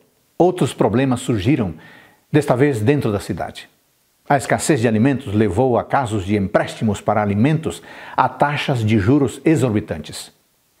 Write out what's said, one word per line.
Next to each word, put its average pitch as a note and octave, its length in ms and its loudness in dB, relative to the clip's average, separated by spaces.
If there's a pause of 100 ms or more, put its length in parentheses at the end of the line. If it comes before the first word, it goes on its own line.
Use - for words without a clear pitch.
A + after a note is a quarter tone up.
(360)
outros F3+ 380 2
problemas B2 460 0
surgiram, A2 540 -2 (580)
desta C#3+ 240 2
vez C3 240 2
dentro B2 320 2
da G2+ 80 -2
cidade. - 500 -10 (580)
A C#3+ 80 2
escassez B2 440 0
de A#2+ 80 2
alimentos A2 440 0
levou A2 460 2
a F#2 60 -2
casos A2 420 -2
de G#2 100 0
empréstimos G#2+ 640 -2
para G#2+ 220 0
alimentos A#2+ 580 0 (360)
a B2+ 120 0
taxas C#3+ 560 -2
de A2 140 4
juros B2 460 2
exorbitantes. A2 880 -2 (480)